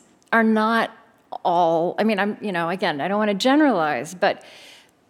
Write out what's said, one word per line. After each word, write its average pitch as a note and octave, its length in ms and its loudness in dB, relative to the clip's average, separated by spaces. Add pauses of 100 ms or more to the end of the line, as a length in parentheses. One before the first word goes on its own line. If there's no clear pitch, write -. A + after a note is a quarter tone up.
(320)
are A3+ 120 4
not A3 480 0 (520)
all, E3+ 560 2
I G#3 40 0
mean, G#3+ 160 0
I'm, G#3 200 -2
you G#3 120 -6
know, E3+ 180 -2
again, F3 320 -2
I E3 60 -4
don't G3+ 100 -2
wanna G#3 160 0
generalize, F#3+ 800 0
but, F3+ 300 -2 (680)